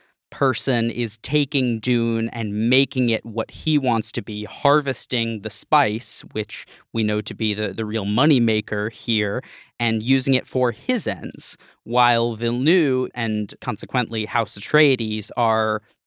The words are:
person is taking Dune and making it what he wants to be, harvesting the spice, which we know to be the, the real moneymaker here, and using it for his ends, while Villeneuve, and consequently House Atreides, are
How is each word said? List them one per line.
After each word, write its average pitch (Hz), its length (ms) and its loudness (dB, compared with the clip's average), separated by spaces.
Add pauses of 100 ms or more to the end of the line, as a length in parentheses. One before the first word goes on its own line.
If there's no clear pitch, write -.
(300)
person 123 600 0
is 113 280 -4
taking 135 640 0
Dune 117 480 2
and 110 400 -2
making 131 400 2
it 113 160 -2
what 110 260 -6
he 156 260 0
wants 120 360 0
to 117 80 -4
be, 104 240 -8
harvesting 123 960 0
the 113 80 -8
spice, - 720 0 (100)
which - 340 -6 (280)
we 113 100 0
know 107 160 0
to 107 140 -8
be 107 200 -2
the, 101 200 -4
the 110 100 -6
real 107 220 -4
moneymaker 110 840 2
here, 107 540 -2 (340)
and 113 240 0
using 131 320 2
it - 140 0
for 127 240 0
his 240 340 -2
ends, - 520 -6 (260)
while 120 540 2
Villeneuve, 127 760 2
and 107 460 -4
consequently 113 680 -4
House 113 320 -2
Atreides, 113 800 2
are 110 460 0 (260)